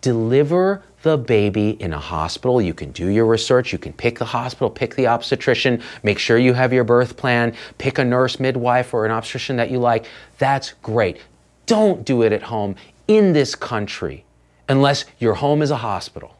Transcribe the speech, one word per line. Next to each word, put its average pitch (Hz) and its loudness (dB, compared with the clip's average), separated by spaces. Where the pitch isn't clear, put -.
Deliver 147 2
the 160 2
baby 107 2
in 82 -6
a 76 -6
hospital. 85 -2
You 87 0
can 71 -12
do 82 -6
your 107 2
research. 113 2
You - -6
can 78 -12
pick - -4
the 123 -4
hospital, 123 -4
pick - -6
the 127 0
obstetrician, 120 0
make 104 0
sure - 2
you 127 4
have 123 2
your 127 4
birth 120 2
plan, 120 0
pick 135 -4
a 135 2
nurse 123 0
midwife 127 0
or 110 0
an 110 0
obstetrician 120 -6
that 117 -2
you 127 -2
like. 117 2
That's 135 -2
great. 110 0
Don't 214 2
do 120 2
it 110 4
at 107 -2
home 104 -6
in 214 6
this 147 2
country 95 -8
unless 139 2
your 113 2
home 143 0
is 143 0
a 147 -2
hospital. 107 -10